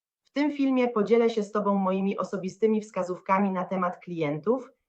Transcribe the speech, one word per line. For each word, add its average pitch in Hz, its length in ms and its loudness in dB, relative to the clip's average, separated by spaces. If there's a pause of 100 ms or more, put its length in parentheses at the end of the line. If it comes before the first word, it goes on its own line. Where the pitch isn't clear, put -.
(240)
W - 80 -20
tym 294 200 0
filmie 269 360 2
podzielę 233 420 4
się 226 140 -2
z 202 80 -8
Tobą 202 240 0
moimi 190 420 0
osobistymi 196 640 0
wskazówkami 190 680 -2
na 180 140 -2
temat 180 340 -2
klientów, 160 720 -4 (180)